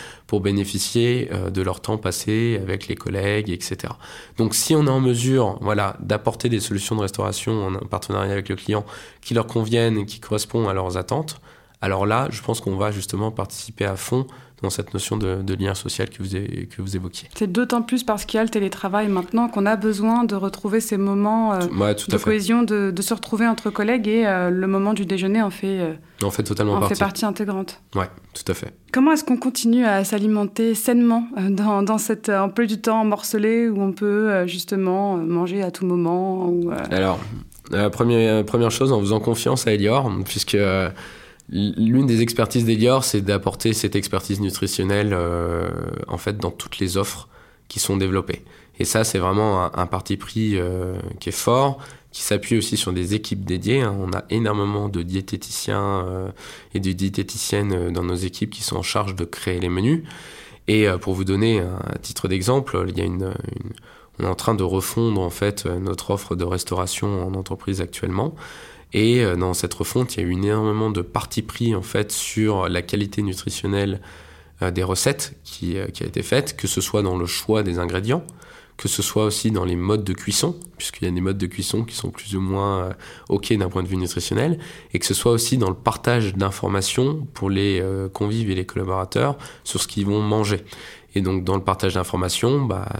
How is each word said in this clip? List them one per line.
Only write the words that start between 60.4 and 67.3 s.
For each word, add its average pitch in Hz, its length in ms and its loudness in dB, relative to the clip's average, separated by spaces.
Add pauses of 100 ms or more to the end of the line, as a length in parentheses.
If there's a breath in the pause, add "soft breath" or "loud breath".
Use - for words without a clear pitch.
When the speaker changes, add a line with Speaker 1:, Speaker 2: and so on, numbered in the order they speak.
Speaker 1:
Et, 107 200 6
euh, 92 100 2
pour 95 160 -2
vous 92 120 -2
donner 104 340 4
un 92 420 -4
titre - 260 -6
d'exemple, 95 640 0
il 90 80 -4
y 92 40 0
a 92 40 0
une, 90 180 -2
une... - 480 -8 (480 loud breath)
on - 40 -2
est 95 40 0
en 90 80 0
train 113 200 0
de 98 80 0
refondre, 95 580 0
en 87 80 0
fait, 101 360 -2
euh, 87 140 -2
notre 95 320 -4
offre 98 240 -2
de 90 100 -2
restauration 92 800 -2
en 95 80 -4